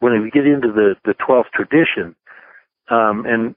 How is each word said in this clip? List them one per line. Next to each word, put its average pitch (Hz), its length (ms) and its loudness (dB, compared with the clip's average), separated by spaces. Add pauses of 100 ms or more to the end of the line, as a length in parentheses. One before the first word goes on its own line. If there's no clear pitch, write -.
when 120 220 2
we 113 80 -8
get 143 160 2
into 135 260 0
the, 104 220 2 (100)
the 104 100 -2
twelfth - 380 0
tradition, 101 640 -2 (760)
um, 110 360 0
and, 113 300 -2